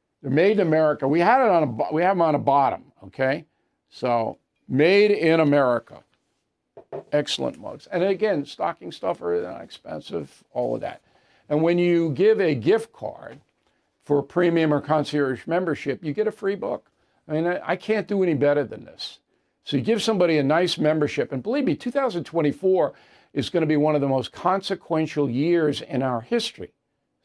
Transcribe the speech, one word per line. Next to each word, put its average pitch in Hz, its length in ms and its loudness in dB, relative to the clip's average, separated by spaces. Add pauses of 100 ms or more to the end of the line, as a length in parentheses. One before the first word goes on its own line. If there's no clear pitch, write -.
(220)
They're 139 100 -6
made 190 280 4
in 180 80 2
America. 156 400 2
We 151 120 2
had 233 240 4
it 233 60 2
on 170 140 4
a 143 40 0
bo-, 113 240 -4
we 156 120 0
have 185 80 2
'em 185 100 0
on 160 140 2
a 135 40 0
bottom, 135 520 0 (140)
okay? 131 400 -2 (440)
So, 117 480 -2 (320)
made 190 420 4
in 165 280 2
America. 143 640 2 (1080)
Excellent 139 480 -4
mugs. - 280 -16
And 175 160 -2
again, 190 420 -2
stocking 175 460 -8
stuffer, 175 500 -4
they're 175 100 -8
not - 100 -14
expensive, - 840 -12 (100)
all 120 220 -2
of 117 60 -6
that. - 200 -10 (480)
And 151 120 0
when 170 160 2
you 170 340 2
give 196 280 4
a 165 160 2
gift 175 380 0
card 117 480 -14 (640)
for 147 160 2
a 139 40 -2
premium 170 500 2
or 143 60 2
concierge 143 680 -2
membership, 160 560 -4
you 151 100 -4
get 208 140 0
a 214 40 -2
free 202 240 -4
book. - 340 -8 (380)
I 151 60 -8
mean, 160 140 0
I, 180 140 -4 (100)
I 180 40 0
can't 208 320 -2
do 202 160 0
any 170 100 2
better 143 300 2
than 110 220 -10
this. - 340 -16 (440)
So - 140 -4
you 127 60 0
give 214 180 0
somebody 180 360 2
a 143 60 2
nice 165 340 2
membership, 151 540 0
and 131 120 -6
believe 277 220 -2
me, 147 100 0
two - 160 -8
thousand 233 320 -2
twenty-four 165 720 0 (400)
is 135 160 -4
gonna 170 160 0
be 151 120 2
one 151 180 2
of 143 60 2
the 139 60 -2
most 131 240 -2
consequential 170 1000 -2
years 151 520 0
in 135 200 -4
our 123 200 -2
history 160 500 -6 (540)